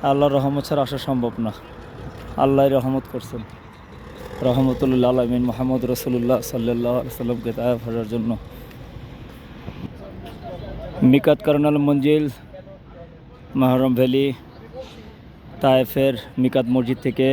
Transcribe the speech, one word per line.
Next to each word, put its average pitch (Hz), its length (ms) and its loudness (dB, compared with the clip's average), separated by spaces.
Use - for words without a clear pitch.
আল্লাহর 143 280 4
রহমত 139 300 0
ছাড়া 143 180 2
আসা 139 200 -6
সম্ভব 120 260 0
না। 110 80 -2
আল্লাহই 139 360 6
রহমত 131 340 0
করছেন। 117 300 -8
রহমতুল 131 440 4
লিল 127 200 6
আলামিন 123 380 2
মুহাম্মদ 127 320 -2
রাসূলুল্লাহ 120 460 0
সাল্লাল্লাহু 120 500 0
আলাইহি 123 200 -8
সাল্লামকে 117 380 -4
তায়েফ 120 300 0
আসার 113 240 -4
জন্য। 117 180 -2
মিকাত 143 360 6
কারণাল 147 400 2
মঞ্জিল, 147 380 4
মহরম 127 380 4
ভ্যালি, 131 280 4
তায়েফের 131 520 4
মিকাত 127 320 2
মসজিদ 127 320 0
থেকে 131 260 2